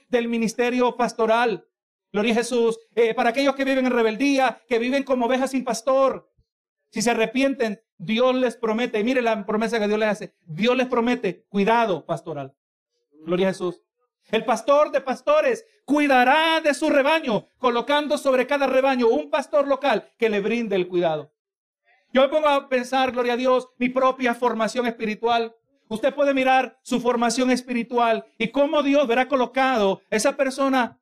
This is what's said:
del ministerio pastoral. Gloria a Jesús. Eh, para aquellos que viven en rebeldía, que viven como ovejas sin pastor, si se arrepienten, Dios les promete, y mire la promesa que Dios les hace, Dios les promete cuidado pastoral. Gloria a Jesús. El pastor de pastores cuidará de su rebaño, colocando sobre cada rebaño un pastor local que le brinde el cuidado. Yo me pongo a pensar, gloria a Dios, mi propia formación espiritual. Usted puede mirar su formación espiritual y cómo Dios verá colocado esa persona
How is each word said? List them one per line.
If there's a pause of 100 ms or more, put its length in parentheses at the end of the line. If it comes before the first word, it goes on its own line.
del
ministerio
pastoral. (440)
Gloria
a
Jesús. (160)
Eh,
para
aquellos
que
viven
en
rebeldía,
que
viven
como
ovejas
sin
pastor, (580)
si
se
arrepienten, (180)
Dios
les
promete,
y
mire
la
promesa
que
Dios
les
hace, (120)
Dios
les
promete
cuidado
pastoral. (720)
Gloria
a
Jesús. (480)
El
pastor
de
pastores (180)
cuidará
de
su
rebaño, (100)
colocando
sobre
cada
rebaño
un
pastor
local
que
le
brinde
el
cuidado. (800)
Yo
me
pongo
a
pensar,
gloria
a
Dios, (100)
mi
propia
formación
espiritual. (320)
Usted
puede
mirar
su
formación
espiritual (140)
y
cómo
Dios
verá
colocado
esa
persona